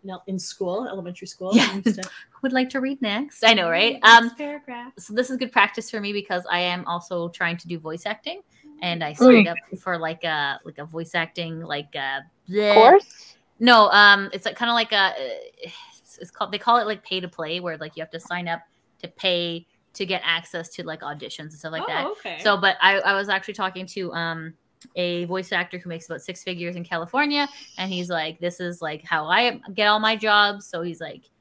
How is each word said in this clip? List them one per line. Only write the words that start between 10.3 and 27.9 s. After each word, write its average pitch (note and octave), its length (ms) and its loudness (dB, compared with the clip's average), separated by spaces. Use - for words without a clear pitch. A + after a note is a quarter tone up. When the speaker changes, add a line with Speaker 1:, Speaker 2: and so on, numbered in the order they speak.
Speaker 2:
like, D#3+ 120 -18
a D3 60 -12
voice E3 320 -10
acting, E3 460 -6
like, D3 340 -10
a C#3 300 -6
bleh. G#3 240 2
Speaker 3:
Course? B3 640 8
Speaker 2:
No, A#3 320 8
um, G3+ 420 8
it's, F#3+ 120 -8
like, G3 120 -6
kinda A#3+ 160 -2
like A3+ 180 0
a, G3 220 2
it's, - 560 -20
it's - 140 -18
called, G3 200 -6
they G3+ 60 -6
call A#3 220 4
it, G#3+ 60 -2
like, G#3 180 -6
pay F#3 180 -6
to F3+ 80 -10
play, E3+ 320 -6
where, E3+ 160 -8
like, D#3 180 -14
you D#3 60 -12
have D#3+ 100 -12
to E3 80 -12
sign F3 300 -6
up E3 120 -4
to E3+ 60 -16
pay F3 580 -4
to G3 120 -6
get F#3 200 -4
access E3+ 440 -4
to, - 140 -12
like, D#3 180 -10
auditions C#3+ 380 -12
and D#3 140 -16
stuff D#3 180 -12
like D#3+ 120 -8
Speaker 1:
Oh, - 40 -8
Speaker 2:
that. D#3+ 200 -4
Speaker 1:
okay. G3 340 -10
Speaker 2:
So, G3+ 160 2
but F#3+ 240 2
I, G3 180 4
I G3 140 0
was G3 160 -2
actually G3 240 -4
talking F#3 340 -6
to, F3+ 260 -8
um, E3 400 -8
a F3 280 -2
voice F3+ 280 -6
actor F3+ 240 -4
who F3 100 -14
makes E3+ 200 -12
about D#3 140 -10
six - 220 -14
figures F3 320 -8
in E3+ 80 -10
California, C#4 640 -4
and F#3 120 -8